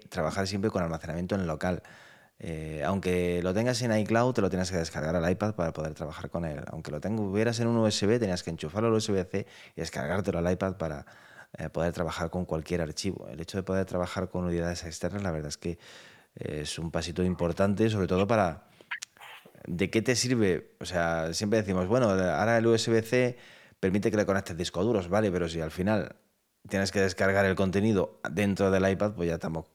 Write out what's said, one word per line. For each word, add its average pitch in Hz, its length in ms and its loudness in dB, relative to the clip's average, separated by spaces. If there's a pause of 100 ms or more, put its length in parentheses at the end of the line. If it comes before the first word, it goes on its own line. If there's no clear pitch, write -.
trabajar 95 400 -2
siempre 95 240 -2
con 95 100 0
almacenamiento 82 540 -4
en 95 100 0
local. 87 380 -2 (580)
Eh, 78 440 -6
aunque 87 580 0
lo 92 100 0
tengas 117 280 0
en 120 100 0
iCloud, 110 420 2
te 117 60 -2
lo 95 100 4
tienes 92 220 -2
que 92 60 -2
descargar 80 360 -2
al 87 160 2
iPad 104 260 0
para 82 180 -2
poder 78 200 -6
trabajar 76 360 -10
con 85 160 -4
él. 73 220 -6
Aunque - 220 -10
lo 76 120 -6
tengo-, 107 220 -2
hubieras 110 360 0
en 117 80 2
un 117 80 2
U 113 100 4
S 104 220 2
B, 117 100 4
tenías 95 260 0
que - 60 -8
enchufarlo 82 380 -2
al 113 60 4
U 110 40 4
S 110 140 0
B 92 140 0
C 98 200 -4 (300)
y - 60 -6
descargártelo 82 580 -2
al 87 100 2
iPad 92 280 0
para, 78 280 -6 (520)
eh, 80 100 -6
poder 82 240 0
trabajar 82 380 -4
con 90 160 -4
cualquier 80 340 -2
archivo. 82 480 -4
El 69 140 -10
hecho 92 160 -8
de 92 60 -2
poder 95 220 0
trabajar 90 440 -2
con 90 160 -4
unidades 85 400 -2
externas, 87 360 -6
la 95 100 -2
verdad 76 180 -4
es - 80 -10
que, 85 220 -6 (560)
eh, - 260 -8
es 76 180 -8
un 82 120 -6
pasito 85 320 -2
importante, 90 680 2
sobre 98 180 0
todo 92 180 2
para, 98 440 0 (960)
¿de 92 240 0
qué 110 120 2
te 123 140 2
sirve? 117 640 2
O - 60 -10
sea, 82 480 0
siempre 110 260 0
decimos, 92 280 0
bueno, 120 220 4
ahora 95 480 4
el 113 100 2
U 117 60 6
S 113 160 2
B 113 120 4
C 123 360 2 (440)
permite 95 300 2
que 107 40 2
le 104 100 4
conectes 98 300 0
discos 85 300 -2
duros, 101 240 0
vale, 104 200 2
pero 87 200 0
si 82 100 -4
al 80 120 -4
final 95 440 -2 (540)
tienes 98 240 0
que 101 80 2
descargar 98 440 4
el 95 100 4
contenido 98 680 2 (100)
dentro 98 400 2
del 95 180 4
iPad, 98 220 0
pues 87 160 -2
ya 82 80 0
estamos 80 400 -6